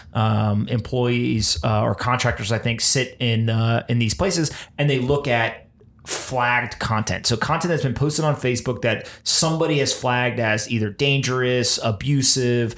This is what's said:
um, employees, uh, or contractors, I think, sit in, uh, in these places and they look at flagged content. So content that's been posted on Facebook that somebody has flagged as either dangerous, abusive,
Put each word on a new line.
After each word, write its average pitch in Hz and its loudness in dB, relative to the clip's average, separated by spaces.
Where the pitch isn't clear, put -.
um, 107 2
employees, 120 0
uh, 110 2
or 113 0
contractors, 120 -2
I 110 -2
think, 117 -4
sit - 2
in, 113 0
uh, 113 0
in 120 2
these 113 2
places 175 0
and 147 2
they 131 2
look 139 0
at 113 -2
flagged 123 0
content. 107 -2
So 120 2
content 165 -2
that's 160 0
been 127 -2
posted 156 0
on 147 2
Facebook 123 -2
that 110 -2
somebody 160 2
has 131 0
flagged 123 0
as 107 0
either 107 0
dangerous, 127 0
abusive, 123 2